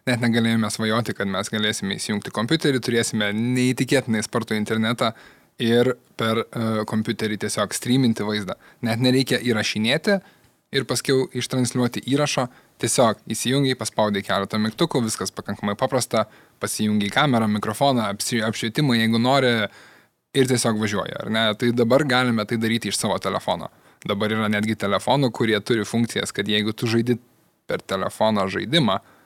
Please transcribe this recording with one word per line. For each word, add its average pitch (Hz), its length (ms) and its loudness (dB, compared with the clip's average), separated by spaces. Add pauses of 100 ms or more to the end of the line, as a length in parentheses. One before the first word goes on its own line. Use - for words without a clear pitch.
net 120 180 0
negalėjome 113 480 2
svajoti, 107 400 -2
kad 101 160 -4
mes 95 240 -4
galėsime 107 480 -2
įsijungti 104 320 -4
kompiuterį, 131 480 0
turėsime 113 500 0
neįtikėtinai 123 960 0
spartų 113 320 -4
internetą 113 560 0 (460)
ir 120 340 4 (240)
per, 113 320 0
e, 117 180 -4 (160)
kompiuterį 107 540 -2
tiesiog 104 340 -2
streaminti 123 540 2
vaizdą. 104 320 -4 (240)
Net 113 180 -2
nereikia 127 400 2
įrašinėti 117 800 0 (560)
ir 139 100 0
paskiau 131 480 0
ištransliuoti 123 720 -2
įrašo, 139 460 0 (300)
tiesiog 113 420 2 (100)
įsijungiai, 127 480 0
paspaudai 107 420 0
keletą 98 380 -2
mygtukų, 120 460 0
viskas 104 260 -4
pakankamai 101 480 -6
paprasta, 120 460 0 (320)
pasijungiai 107 520 0
kamerą, 123 380 4
mikrofoną, 107 640 0
apsi-, 110 320 -2
apšvietimą, 117 560 0
jeigu 113 180 2
nori, 127 360 4 (840)
ir 131 140 4
tiesiog 120 280 2
važiuoji, 104 440 -2
ar - 100 -8
ne? 110 220 0
Tai 120 180 0
dabar 120 320 4
galime 127 420 2
tai 120 140 -2
daryti 113 320 0
iš - 80 -2
savo 98 180 0
telefono. 95 520 -2 (320)
Dabar 104 340 -2
yra 110 160 0
netgi 107 240 0
telefonų, 113 560 0
kurie 110 300 0
turi 110 260 0
funkcijas, 113 480 -2
kad 104 160 -2
jeigu 107 240 0
tu - 100 -6
žaidi 117 300 2 (540)
per - 100 -4
telefono 101 640 0
žaidimą, 101 540 0 (260)